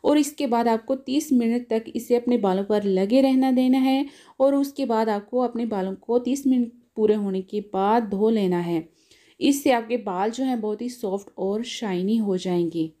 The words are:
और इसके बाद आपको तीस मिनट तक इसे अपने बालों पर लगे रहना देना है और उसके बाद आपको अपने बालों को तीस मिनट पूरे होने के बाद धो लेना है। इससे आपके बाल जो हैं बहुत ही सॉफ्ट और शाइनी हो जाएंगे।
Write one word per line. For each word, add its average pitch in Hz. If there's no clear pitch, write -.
और 294
इसके 294
बाद 233
आपको 226
तीस 277
मिनट 240
तक 226
इसे 240
अपने 240
बालों 196
पर 208
लगे 196
रहना 262
देना 254
है 269
और 277
उसके 277
बाद 220
आपको 208
अपने 240
बालों 190
को 240
तीस 262
मिनट 247
पूरे 214
होने 196
के 208
बाद 208
धो 202
लेना 185
है। 170
इससे 277
आपके 233
बाल 202
जो 254
हैं 254
बहुत 214
ही 247
सॉफ्ट 196
और 202
शाइनी 196
हो 202
जाएंगे। 170